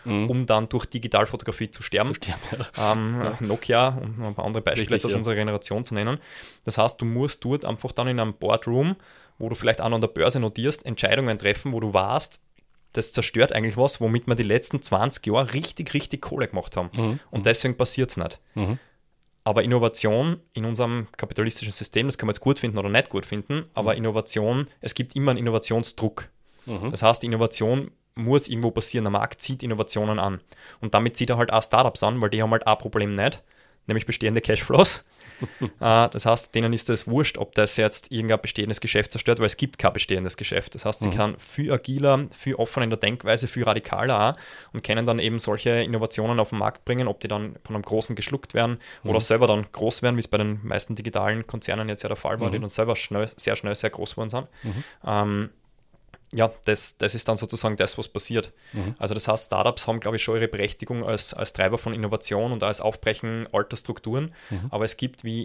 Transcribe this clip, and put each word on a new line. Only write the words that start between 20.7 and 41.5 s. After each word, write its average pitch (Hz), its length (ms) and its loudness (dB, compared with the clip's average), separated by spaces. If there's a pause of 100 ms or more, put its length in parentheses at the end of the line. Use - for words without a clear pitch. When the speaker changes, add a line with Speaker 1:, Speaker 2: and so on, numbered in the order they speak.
Speaker 2:
kapitalistischen - 560 -2
System, - 360 -2
das 135 100 -2
kann 110 100 -2
man 104 60 0
jetzt - 80 -6
gut - 180 2
finden 107 180 -2
oder 98 120 -2
nicht 110 200 2
gut 98 160 -4
finden, 139 400 -6 (100)
aber 110 180 0
Speaker 1:
Mhm. 87 60 -2
Speaker 2:
Innovation, 113 680 0 (140)
es - 140 -6
gibt - 200 -6
immer 139 160 2
einen 123 80 2
Innovationsdruck. 113 880 0 (360)
Speaker 1:
Mhm. 110 240 -6
Speaker 2:
Das - 140 -2
heißt, 113 180 6
die 117 60 -4
Innovation 113 640 0 (240)
muss 127 320 2
irgendwo 117 240 0
passieren. 113 340 -2
Der 101 60 0
Markt 104 300 -2
zieht 131 220 -4
Innovationen 107 560 -2
an. 98 220 -2 (400)
Und 110 120 -4
damit 113 220 4
zieht 117 140 0
er 123 80 2
halt 117 160 4
auch 110 100 6
Startups 120 400 4
an, 117 180 0
weil 107 100 2
die 107 120 0
haben 110 80 2
halt 113 160 2
ein 107 120 6
Problem 104 360 -2
nicht, 107 280 0 (440)
nämlich 110 200 0
bestehende 110 340 0
Cashflows. 117 680 4
<laughs> - 40 -20 (480)
Äh, 117 480 4
das - 160 -6
heißt, 117 280 2
denen 113 200 2
ist 113 160 -2
es 110 180 -2
wurscht, - 300 0
ob - 180 -6
das 104 220 4
jetzt - 340 0
irgendein 110 300 2
bestehendes 104 400 -4
Geschäft 107 320 0
zerstört, 117 260 2
weil 113 60 4
es 101 100 2
gibt - 220 -2
kein - 160 4
bestehendes 92 420 -2
Geschäft. - 400 -4
Das - 80 -10
heißt, 107 160 -2
sie 107 80 0
Speaker 1:
Mhm. 92 60 2
Speaker 2:
kann 104 260 0
viel - 320 -4